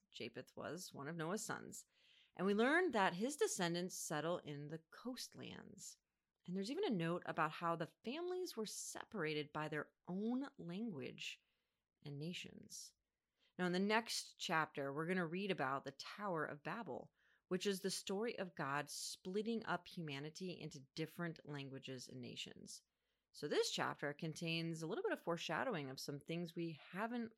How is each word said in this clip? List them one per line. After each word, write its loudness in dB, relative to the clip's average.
Japheth -8
was -6
one -8
of -4
Noah's 0
sons. -6
And 4
we 8
learn 8
that 6
his 0
descendants 4
settle 2
in -6
the -6
coastlands. -8
And -4
there's 0
even 2
a 4
note 4
about 2
how 2
the -2
families -2
were -2
separated -2
by 0
their 0
own 2
language -6
and -8
nations. -8
Now, 2
in 4
the 4
next 2
chapter, 2
we're 2
gonna 4
read 0
about 2
the -4
Tower 2
of -4
Babel, -4
which 2
is 2
the 2
story 0
of -4
God 0
splitting -2
up 0
humanity -4
into -8
different -4
languages -6
and -8
nations. -10
So -4
this 4
chapter 0
contains 0
a -2
little -2
bit 2
of -2
foreshadowing 0
of -8
some -4
things -4
we -2
haven't -2